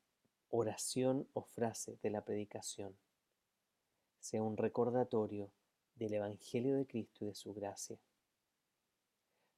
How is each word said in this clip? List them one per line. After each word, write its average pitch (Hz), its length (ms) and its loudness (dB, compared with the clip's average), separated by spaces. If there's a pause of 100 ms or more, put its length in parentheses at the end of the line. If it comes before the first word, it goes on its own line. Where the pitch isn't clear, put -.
(480)
oración 127 840 2
o 117 80 0
frase 113 600 -4
de 110 60 0
la 104 160 0
predicación 104 720 -6 (1200)
sea - 240 0
un 110 140 2
recordatorio 110 960 2 (420)
del 107 200 -2
Evangelio 113 640 0
de 139 100 0
Cristo 110 400 -6
y - 20 -2
de 98 60 -6
su - 180 -10
gracia, 101 460 -8 (1600)